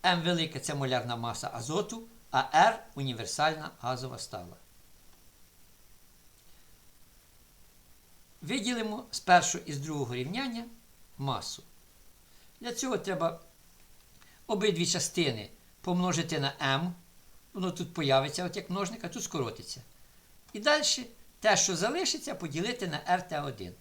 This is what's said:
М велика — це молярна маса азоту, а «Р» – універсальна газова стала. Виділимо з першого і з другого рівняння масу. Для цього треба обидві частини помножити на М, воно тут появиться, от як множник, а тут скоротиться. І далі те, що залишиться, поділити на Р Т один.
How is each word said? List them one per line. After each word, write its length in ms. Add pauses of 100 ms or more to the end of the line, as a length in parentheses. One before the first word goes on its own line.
М 180
велика — 380
це 140
молярна 420
маса 380
азоту, 540 (220)
а 140 (100)
«Р» – 300 (100)
універсальна 760 (100)
газова 380
стала. 380 (3750)
Виділимо 680
з 100
першого 440
і 80
з 60
другого 360
рівняння 500 (540)
масу. 440 (1000)
Для 140
цього 240
треба 420 (1040)
обидві 400
частини 640 (300)
помножити 600
на 200
М, 340 (580)
воно 180
тут 240
появиться, 500
от 120
як 140
множник, 340
а 40
тут 160
скоротиться. 580 (680)
І 80
далі 460 (340)
те, 160
що 200
залишиться, 580
поділити 540
на 200
Р 200
Т 120
один. 400